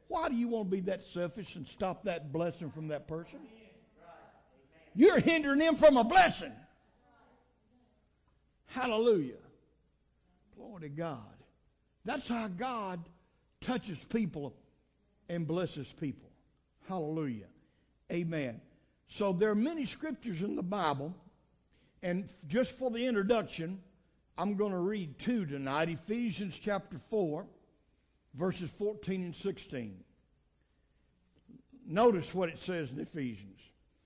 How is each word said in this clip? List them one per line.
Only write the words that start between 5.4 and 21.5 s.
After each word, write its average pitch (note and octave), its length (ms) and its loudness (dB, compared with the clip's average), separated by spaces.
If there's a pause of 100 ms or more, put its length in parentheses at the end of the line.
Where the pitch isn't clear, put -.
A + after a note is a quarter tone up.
them D#4+ 180 6
from D4 200 10
a A#3 80 8
blessing. A#3 480 6 (2250)
Hallelujah. A3 720 2 (1120)
Glory G#3+ 280 -16
to D3+ 80 -12
God. D3+ 280 -6 (840)
That's C4 240 -4
how A3+ 200 -2
God G3 520 -6 (600)
touches G#3 380 -4 (120)
people D#3+ 440 -2 (720)
and E3+ 180 -2
blesses D#3 400 -2 (120)
people. - 320 -8 (580)
Hallelujah. D3+ 600 -4 (640)
Amen. D#3 480 -2 (480)
So G3+ 240 0
there G3+ 180 4
are G#3 40 2
many C#4 320 0
scriptures A#3 560 -6
in G#3 140 -4
the - 60 -4
Bible, E3+ 520 0 (880)